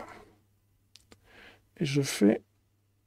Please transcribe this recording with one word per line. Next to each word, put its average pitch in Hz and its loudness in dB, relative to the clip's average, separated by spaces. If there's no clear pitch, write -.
Et 180 -2
je 139 0
fais, 202 2